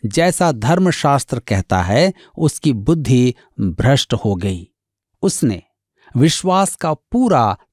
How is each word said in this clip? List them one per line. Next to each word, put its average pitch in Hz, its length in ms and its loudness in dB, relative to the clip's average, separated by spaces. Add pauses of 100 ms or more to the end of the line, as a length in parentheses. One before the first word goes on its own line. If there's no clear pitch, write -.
जैसा 165 460 0
धर्मशास्त्र 139 880 0
कहता 95 420 -2
है, 131 300 2 (260)
उसकी 156 340 0
बुद्धि 123 640 0 (260)
भ्रष्ट 113 540 0
हो 104 220 -2
गई। 92 320 -6 (540)
उसने 113 400 -2 (540)
विश्वास 185 580 0
का 160 200 -4
पूरा 160 640 0 (140)